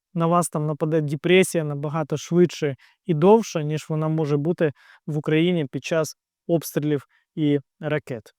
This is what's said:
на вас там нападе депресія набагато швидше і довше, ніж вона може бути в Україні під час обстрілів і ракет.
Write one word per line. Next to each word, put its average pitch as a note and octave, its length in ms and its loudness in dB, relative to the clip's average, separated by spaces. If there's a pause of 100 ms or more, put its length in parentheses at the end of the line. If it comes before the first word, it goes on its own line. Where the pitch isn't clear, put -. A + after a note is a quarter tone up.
(140)
на E3 140 0
вас E3+ 220 2
там D3+ 180 -4
нападе D#3 340 0
депресія E3 600 2
набагато D3 540 -4
швидше E3 580 0 (300)
і F3+ 80 0
довше, F3+ 500 4
ніж D3+ 260 -4
вона D#3 180 -2
може D#3 300 0
бути D#3 340 0 (360)
в D3+ 100 -4
Україні D#3+ 540 0
під C3+ 120 -10
час D#3+ 320 -2 (320)
обстрілів D3+ 560 -2 (320)
і D3 240 2 (200)
ракет. D3 440 -6 (160)